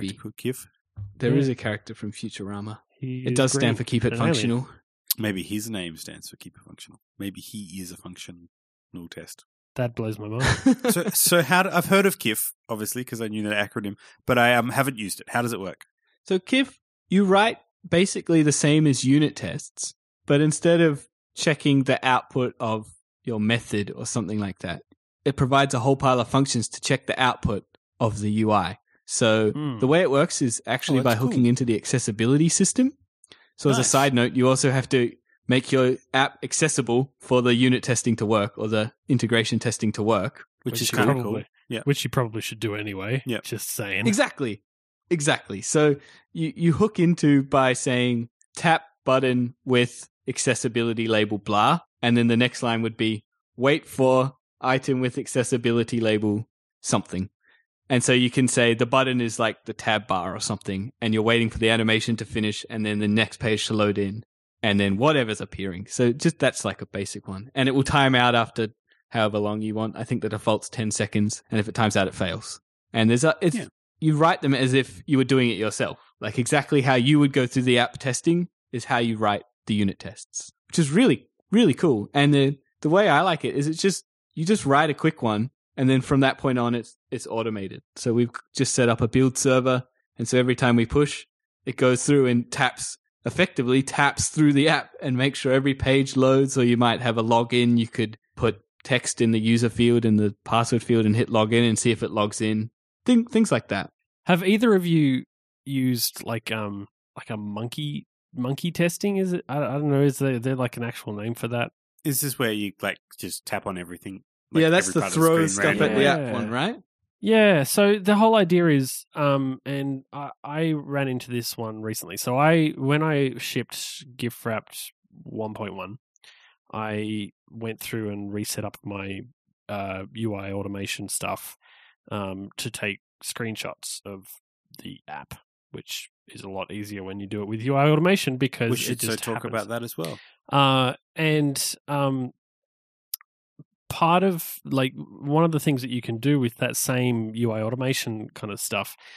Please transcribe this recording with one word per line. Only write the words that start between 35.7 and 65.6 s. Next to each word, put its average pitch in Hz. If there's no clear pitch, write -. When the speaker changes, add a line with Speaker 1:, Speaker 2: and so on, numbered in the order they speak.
Speaker 2:
your 127
app 135
accessible 127
for 123
the 123
unit 127
testing 117
to 113
work 104
or 110
the 107
integration 117
testing 110
to 107
work. 104
Speaker 1:
Which 120
Speaker 3:
Which 117
Speaker 1:
is 117
Speaker 3:
you -
Speaker 1:
kinda 123
cool. 123
Speaker 3:
probably, 107
Speaker 1:
Yeah. 113
Speaker 3:
which 143
you 123
probably 113
should 113
do 104
anyway. 107
Speaker 1:
Yeah. 117
Speaker 3:
Just -
saying. 101
Speaker 2:
Exactly. 202
Exactly. 143
So 151
you, 160
you 170
hook 214
into 160
by 135
saying, 123
"Tap 165
button 127
with 123
accessibility 117
label 107
blah," 107
and 120
then 120
the 117
next 123
line 117
would 113
be, 110
"Wait 139
for 131
item 131
with 127
accessibility 117
label 110
something." 98
And 123
so 135
you 123
can 127
say 120
the 120
button 131
is, 117
like, 110
the 110
tab 107
bar 92
or 104
something, 101
and 110
you're 110
waiting 117
for -
the 113
animation 113
to 113
finish, 107
and 107
then 104
the 104
next 107
page 110
to 113
load 104
in, 101
and 101
then 98
whatever's 123
appearing. 95